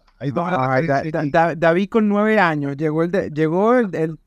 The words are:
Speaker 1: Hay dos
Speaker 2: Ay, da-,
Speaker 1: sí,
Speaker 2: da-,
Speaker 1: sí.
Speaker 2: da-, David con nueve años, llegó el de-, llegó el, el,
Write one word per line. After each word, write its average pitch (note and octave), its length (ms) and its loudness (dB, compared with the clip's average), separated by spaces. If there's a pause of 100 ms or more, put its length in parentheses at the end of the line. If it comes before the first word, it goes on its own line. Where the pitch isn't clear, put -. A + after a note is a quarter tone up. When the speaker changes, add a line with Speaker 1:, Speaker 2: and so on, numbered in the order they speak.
(200)
Speaker 1:
Hay C3+ 120 -6
dos E3+ 180 -4
Speaker 2:
Ay, C3 380 0
da-, C#3 160 0
Speaker 1:
sí, D#3+ 80 -6
Speaker 2:
da-, D#3 120 -4
Speaker 1:
sí. C#3+ 80 -2
Speaker 2:
da-, E3+ 240 2
David E3+ 340 2
con G#3+ 180 2
nueve G#3 320 2
años, D3 380 0
llegó D#3 260 0
el F3 80 -2
de-, F#3+ 180 -2
llegó E3 460 2
el, G#3+ 180 0
el, D#3+ 340 -4